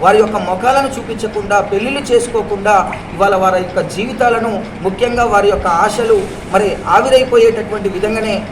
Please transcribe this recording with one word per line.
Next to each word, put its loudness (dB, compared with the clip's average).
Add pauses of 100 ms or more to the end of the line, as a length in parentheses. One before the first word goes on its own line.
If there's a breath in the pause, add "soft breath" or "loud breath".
వారి 4
యొక్క 2
ముఖాలను 0 (100)
చూపించకుండా -2
పెళ్లిళ్ళు -2
చేసుకోకుండా 0 (220)
ఇవాళ 2
వారి 2
యొక్క -4 (140)
జీవితాలను -2 (180)
ముఖ్యంగా 0
వారి 2
యొక్క 0
ఆశలు 2 (320)
మరి 2 (120)
ఆవిరైపోయేటటువంటి 2
విధంగానే -4